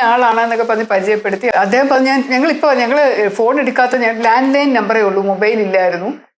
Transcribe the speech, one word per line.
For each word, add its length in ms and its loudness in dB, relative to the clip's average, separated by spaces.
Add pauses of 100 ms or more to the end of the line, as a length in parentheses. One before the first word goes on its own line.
ആളാണെന്നൊക്കെ 640 0
പറഞ്ഞ് 200 -2
പരിചയപ്പെടുത്തി. 640 -2
അദ്ദേഹം 420 2
പറഞ്ഞു, 180 2
"ഞാൻ, 220 0
ഞങ്ങളിപ്പോ, 440 0
ഞങ്ങള് 560 0
ഫോൺ 320 0
എടുക്കാത്ത, 360 0
ഞാൻ 260 -2
ലാൻഡ് 320 2
ലൈൻ 200 2
നമ്പറേ 260 0
ഉള്ളൂ, 220 0
മൊബൈൽ 380 0
ഇല്ലായിരുന്നു 520 -2 (240)